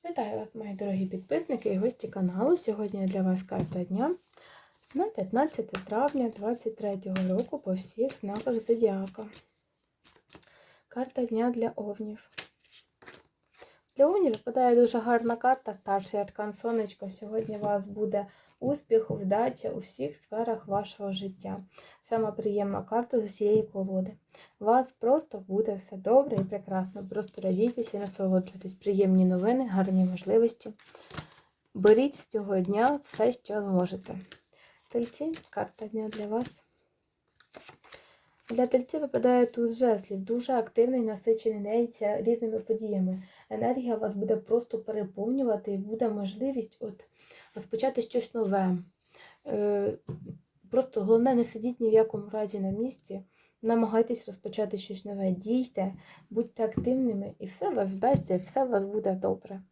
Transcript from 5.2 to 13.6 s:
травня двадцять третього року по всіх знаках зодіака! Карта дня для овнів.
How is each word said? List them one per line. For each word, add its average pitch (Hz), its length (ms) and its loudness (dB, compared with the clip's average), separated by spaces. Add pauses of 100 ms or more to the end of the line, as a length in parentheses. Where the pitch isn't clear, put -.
травня 247 420 0
двадцять 220 460 -4
третього 196 400 -4 (140)
року 190 300 0
по 185 140 -4
всіх 220 460 -4
знаках 214 360 -4
зодіака! 220 720 0 (1700)
Карта 254 300 -4
дня 226 240 0
для 233 260 -2
овнів. 214 560 -10 (1700)